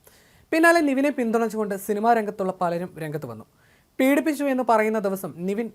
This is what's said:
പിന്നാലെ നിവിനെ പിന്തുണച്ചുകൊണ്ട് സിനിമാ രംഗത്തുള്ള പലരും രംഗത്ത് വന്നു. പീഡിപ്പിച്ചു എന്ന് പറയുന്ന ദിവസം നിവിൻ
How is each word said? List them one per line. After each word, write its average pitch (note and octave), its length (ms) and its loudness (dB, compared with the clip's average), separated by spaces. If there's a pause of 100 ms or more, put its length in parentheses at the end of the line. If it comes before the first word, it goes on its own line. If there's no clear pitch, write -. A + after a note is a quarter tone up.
(520)
പിന്നാലെ E4+ 360 6
നിവിനെ C4+ 300 2
പിന്തുണച്ചുകൊണ്ട് A3 560 -2 (100)
സിനിമാ G#3+ 340 2
രംഗത്തുള്ള G3+ 420 -4
പലരും F3 300 -4 (120)
രംഗത്ത് D3+ 280 -8
വന്നു. A2 140 -16 (560)
പീഡിപ്പിച്ചു C#4+ 520 2
എന്ന് B3+ 180 -2
പറയുന്ന A3 360 2
ദിവസം F#3+ 240 -4 (180)
നിവിൻ G#3+ 260 -4